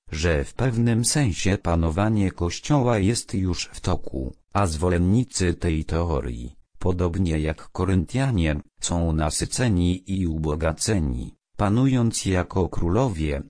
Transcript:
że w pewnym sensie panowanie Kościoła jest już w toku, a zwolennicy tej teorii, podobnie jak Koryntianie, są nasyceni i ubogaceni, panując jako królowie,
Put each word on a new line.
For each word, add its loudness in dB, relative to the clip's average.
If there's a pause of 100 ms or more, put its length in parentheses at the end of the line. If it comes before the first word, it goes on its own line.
(120)
że 0
w -10
pewnym 2
sensie 2
panowanie 2
Kościoła 2
jest 0
już -2
w -16
toku, -4 (200)
a 2
zwolennicy 2
tej -2
teorii, -4 (240)
podobnie 0
jak -4
Koryntianie, 0 (220)
są 0
nasyceni 0
i -2
ubogaceni, -2 (220)
panując 2
jako 0
królowie, 0